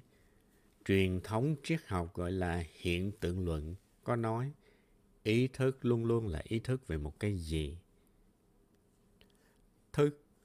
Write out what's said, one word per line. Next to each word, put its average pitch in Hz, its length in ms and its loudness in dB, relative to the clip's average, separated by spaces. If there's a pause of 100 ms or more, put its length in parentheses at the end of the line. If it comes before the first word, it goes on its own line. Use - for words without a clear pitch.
(840)
Truyền 95 360 4
thống 135 420 0
triết 160 240 0
học 87 260 -2
gọi 87 180 -2
là 87 400 0
hiện 92 400 0
tượng 90 340 -2
luận, 80 300 -4 (280)
có 120 120 0
nói, 117 360 -2 (720)
ý 117 240 4
thức 131 380 0
luôn 117 200 4
luôn 117 220 2
là 76 160 -2
ý 113 160 -2
thức - 280 -4
về 78 100 -2
một 73 220 -6
cái 104 180 0
gì. 78 400 -4 (2250)
Thức 147 320 2 (200)